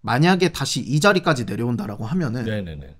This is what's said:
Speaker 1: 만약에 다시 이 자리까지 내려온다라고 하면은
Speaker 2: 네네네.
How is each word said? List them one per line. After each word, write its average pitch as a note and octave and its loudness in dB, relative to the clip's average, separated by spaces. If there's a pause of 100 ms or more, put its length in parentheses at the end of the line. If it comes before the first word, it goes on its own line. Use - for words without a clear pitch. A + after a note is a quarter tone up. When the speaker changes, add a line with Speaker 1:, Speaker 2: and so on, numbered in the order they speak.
Speaker 1:
만약에 E3 4
다시 D#3 -4
이 C#3 0
자리까지 E3+ 2
내려온다라고 G#2+ -4
하면은 B2+ -2
Speaker 2:
네네네. E2 -8